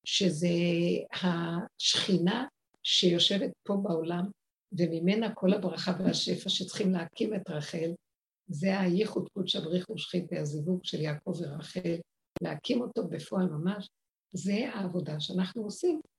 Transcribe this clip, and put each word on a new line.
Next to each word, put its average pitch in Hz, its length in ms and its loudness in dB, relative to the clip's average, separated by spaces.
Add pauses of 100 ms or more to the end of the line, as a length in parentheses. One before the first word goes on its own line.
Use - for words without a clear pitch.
שזה 175 440 2 (640)
השכינה 180 1300 2 (360)
שיושבת 185 680 4 (120)
פה 202 200 0
בעולם, 175 420 0 (480)
וממנה 180 640 2
כל 190 180 4
הברכה 185 460 0
והשפע 180 500 0
שצריכים 185 440 0
להקים 185 420 -2
את 190 160 -6
רחל, 160 440 -4 (540)
זה 190 320 0
הייחוד 185 480 2
קודשא 196 320 -2
בריך 175 280 -2
הוא 175 100 -8
שכינתה, 175 420 -4
הזיווג 151 440 -2
של 147 160 -4
יעקב 151 400 -4
ורחל, 170 560 -4 (460)
להקים 170 380 -2
אותו 208 280 -4
בפועל 180 380 0
ממש, 175 420 -4 (440)
זה 190 240 0 (160)
העבודה 170 480 -4
שאנחנו 185 420 -2
עושים, 311 380 0 (180)